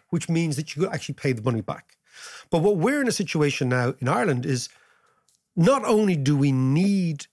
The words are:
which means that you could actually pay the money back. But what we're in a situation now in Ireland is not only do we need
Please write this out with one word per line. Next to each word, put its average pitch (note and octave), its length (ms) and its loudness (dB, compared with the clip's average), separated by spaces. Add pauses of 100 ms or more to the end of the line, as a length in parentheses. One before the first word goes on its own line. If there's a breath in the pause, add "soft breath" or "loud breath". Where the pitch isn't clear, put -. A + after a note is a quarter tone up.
which E3+ 180 -4
means E3 280 0
that D3 200 -8
you D3 60 -4
could G#3 120 -4
actually D3+ 220 -8
pay C#3 160 -2
the A2 120 -4
money A#2 180 -2
back. - 360 -12 (520 loud breath)
But E3+ 100 2
what G3+ 180 2
we're C4 240 0
in B3+ 80 0
a - 20 0 (120)
situation C#3+ 460 0
now B2+ 300 0
in B2 80 -4
Ireland D3+ 380 0
is B2+ 240 -4 (880 soft breath)
not A3+ 300 4
only G#3 300 2
do C#3+ 200 0
we C#3 160 2
need D#3+ 800 0